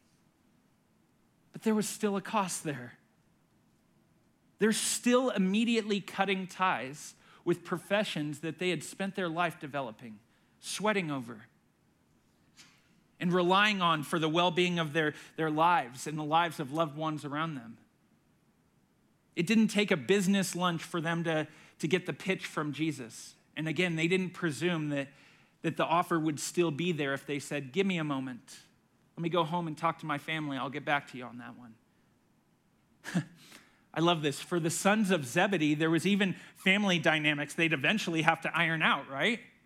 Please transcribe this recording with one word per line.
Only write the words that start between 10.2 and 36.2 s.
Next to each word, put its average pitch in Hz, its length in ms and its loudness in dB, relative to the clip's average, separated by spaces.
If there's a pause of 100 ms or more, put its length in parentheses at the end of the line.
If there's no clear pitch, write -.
sweating 190 500 -2
over, 117 360 -8 (1700)
and 175 140 2
relying 190 480 6
on 160 220 2
for 170 160 -2
the 156 100 2
well-being 175 500 2
of 151 140 -2
their, 151 200 2 (220)
their 160 160 0
lives 151 560 2
and 156 100 -4
the 156 60 -4
lives 160 380 2
of 131 100 -8
loved 151 240 0
ones 156 300 -4
around 151 300 -4
them. 113 220 -14 (1600)
It 170 100 0
didn't 220 220 6
take 202 240 2
a 185 60 2
business 190 580 2
lunch 175 260 0
for 170 200 -4
them 170 240 -2
to, 156 200 0 (340)
to - 100 -2
get 180 160 2
the 185 80 -4
pitch 185 320 -4
from 151 260 -4
Jesus. 131 640 -6 (220)
And 156 100 -4
again, 165 300 0
they 160 100 2
didn't 185 220 0
presume 156 600 -2
that 139 180 -4 (560)
that 160 120 -4
the 170 60 2
offer 170 360 2
would 156 200 0
still 175 300 0
be 165 220 -2
there 139 240 -2
if 131 100 -8
they 147 140 -4
said, 139 320 -8
"Give 190 160 0
me 180 100 0
a 160 60 -2
moment. 131 560 -6 (580)
Let 165 60 -4
me 170 60 -2
go 170 140 4
home 170 220 -2
and 156 100 -6
talk 165 260 0
to 165 40 -10
my 147 140 -2
family. 156 380 -4
I'll 131 120 -4
get 135 160 -8
back 143 260 0
to 135 60 -12
you 123 60 -12
on 120 160 -14
that 120 180 -14
one." - 1700 -12 (260)
<laughs> - 440 -20
I 156 40 -2
love 170 220 4
this. 147 180 -2
For 175 200 -2
the 165 100 0
sons 196 400 2
of 165 160 2
Zebedee, 160 480 2
there 160 160 2
was 165 160 2
even 196 300 2 (200)